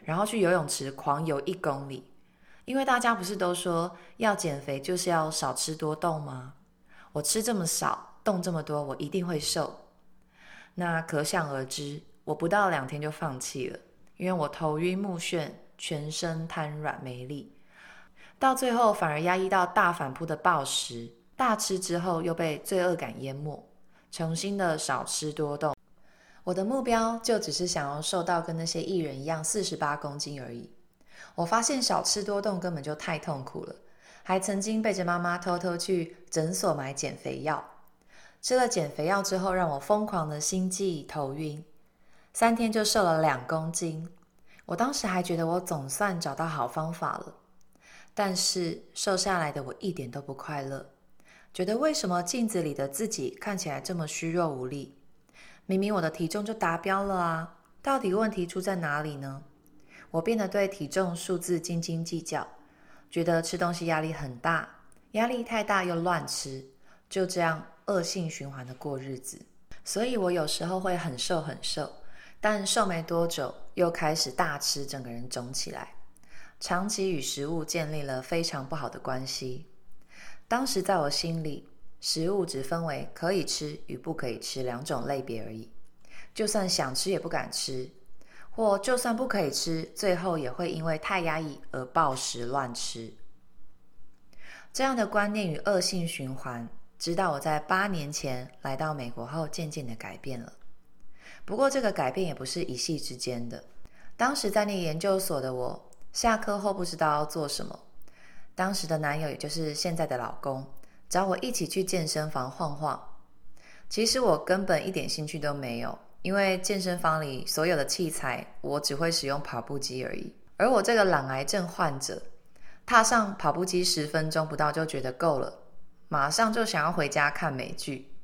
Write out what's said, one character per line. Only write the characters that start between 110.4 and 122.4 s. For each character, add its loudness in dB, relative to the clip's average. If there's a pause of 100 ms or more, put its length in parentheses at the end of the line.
公， -2 (420)
找 4
我 2
一 -2
起 0
去 0
健 2
身 0
房 -2
晃 -2
晃。 -4 (680)
其 2
实 4
我 6
根 4
本 4
一 0
点 -2
兴 -2
趣 -6
都 0
没 -4
有， -4 (260)
因 0
为 4
健 0
身 0
房 4
里 -4
所 2
有 6
的 2
器 0
材， -2 (160)
我 0
只 0
会 2
使 0
用 0
跑 -4
步 -4
机 -4
而 -2
已。 -6 (220)
而 6
我 8
这 4
个 8
懒 4
癌 -2
症 0
患 0
者， -4 (640)